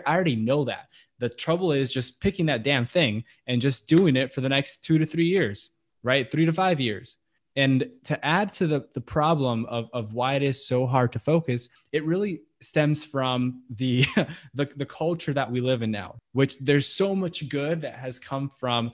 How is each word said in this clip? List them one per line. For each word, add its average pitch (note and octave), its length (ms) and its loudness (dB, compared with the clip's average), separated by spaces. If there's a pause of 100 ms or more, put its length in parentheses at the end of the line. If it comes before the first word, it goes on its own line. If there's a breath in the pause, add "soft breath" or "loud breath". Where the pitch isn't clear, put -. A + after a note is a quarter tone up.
I D3 80 0
already E3+ 220 0
know B2+ 300 2
that. G2+ 220 -8 (300 soft breath)
The A#2+ 120 -4
trouble F3 420 -2
is C3+ 200 0
just - 280 -6
picking F#3+ 260 0
that B2+ 180 0
damn C3+ 220 2
thing A#2 380 0 (240 soft breath)
and B2 120 0
just C3 280 -2
doing D#3+ 280 6
it C3 160 0
for C3+ 100 -6
the C3+ 80 0
next C#3 340 0
two D#3+ 160 4
to D#3 60 2
three E3 200 0
years, E3 460 0 (320)
right? C#3 280 2
Three D#3+ 140 4
to D#3+ 80 4
five F#3 260 2
years. A2 380 -4 (400)
And C3+ 320 2 (140)
to - 220 -4
add E3+ 280 2
to F3 140 0
the, D3 260 0
the C3 80 -6
problem C#3 640 0
of, A#2 260 -6
of A2 200 -6
why B2+ 220 0
it C#3 80 0
is C#3 240 -2
so B2+ 180 2
hard B2 280 2
to A#2 60 -6
focus, D3 500 0 (240 soft breath)
it D3+ 120 0
really F3+ 360 -2 (200)
stems D3+ 440 0
from B2+ 640 -2
the, B2+ 420 0
<laughs> - 420 -4
the, C#3 120 -2 (100)
the C#3 100 -6
culture E3 480 -4
that C3 160 -2
we B2 120 -2
live B2 200 0
in A2 80 -2
now, G2+ 280 -6 (160)
which C#3 260 0
there's C#3+ 280 2
so G3 280 0
much F3 340 -4
good D3 320 -4
that A#2+ 140 -10
has B2+ 240 -12
come C#3 300 -6
from, A#2+ 440 -2